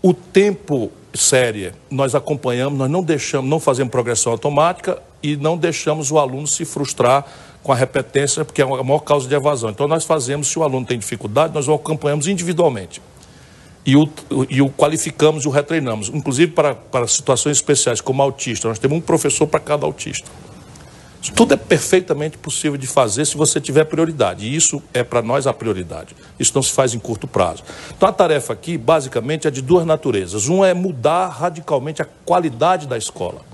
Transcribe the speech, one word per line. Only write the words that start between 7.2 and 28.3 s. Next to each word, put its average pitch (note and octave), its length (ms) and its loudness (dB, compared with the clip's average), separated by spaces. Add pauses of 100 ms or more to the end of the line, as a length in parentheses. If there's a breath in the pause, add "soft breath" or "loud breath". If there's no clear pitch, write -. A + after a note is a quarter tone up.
com - 100 -4
a B2 40 4
repetência, C#3 680 0
porque - 160 -4
é C#3 40 6
a C3 180 -2
maior C3+ 160 2
causa C#3+ 300 0
de C#3+ 60 2
evasão. C3+ 360 0
Então, C#3+ 160 -2
nós D#3 180 0
fazemos, C#3+ 440 -2
se - 100 -4
o E3 60 2
aluno C3 200 0
tem B2 140 -2
dificuldade, A#2 560 -2
nós C#3+ 140 -2
o D#3 60 4
acompanhamos D3 520 -2
individualmente. E3 760 0 (880 loud breath)
E C3+ 100 4
o, D3+ 120 6 (420)
e C3+ 100 0
o C#3 100 4
qualificamos D#3 760 0
e D3+ 40 0
o C3+ 40 -2
retreinamos, C3+ 560 -2
inclusive C#3+ 420 0
para, C#3+ 240 2
para A#2+ 320 -4
situações C#3 520 0
especiais, B2+ 420 0
como C3+ 220 -2
autista. C3 440 -2
Nós A2+ 140 -4
temos C#3+ 180 0
um - 20 -2
professor D#3 460 0
para D#3+ 140 0
cada D3 260 -2
autista. - 420 -8 (920 loud breath)
Isso - 120 -10
tudo - 220 6
é - 20 2
perfeitamente D#3 800 0
possível D3 400 -4
de C3 100 -8
fazer B2 380 0
se - 120 -4
você D3+ 240 2
tiver C#3+ 240 2
prioridade. C3+ 600 -2
E C3 120 -4
isso D3+ 260 0 (100)
é B2 120 0
para A#2+ 180 0
nós C3 240 0
a B2+ 60 0
prioridade. F2+ 640 -6 (220 loud breath)
Isso - 140 0
não C#3 100 2
se - 100 -2
faz B2+ 220 2
em A#2+ 40 -4
curto A#2+ 300 -8
prazo. F2 340 0 (340 loud breath)
Então F#3+ 120 4
a A3+ 40 2
tarefa D#3 400 2